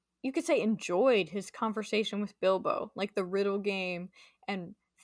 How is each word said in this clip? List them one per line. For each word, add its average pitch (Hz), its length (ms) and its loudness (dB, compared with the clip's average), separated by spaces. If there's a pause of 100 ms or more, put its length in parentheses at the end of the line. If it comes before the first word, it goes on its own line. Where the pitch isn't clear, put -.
(220)
you 262 100 -4
could 302 120 -2
say, 294 160 4
enjoyed 208 680 2
his 196 220 -8
conversation 208 720 -2
with 202 200 -6
Bilbo, 190 560 2
like, 202 180 -4
the 196 100 0
riddle 196 340 0
game 185 500 -4 (400)
and 190 260 -6 (300)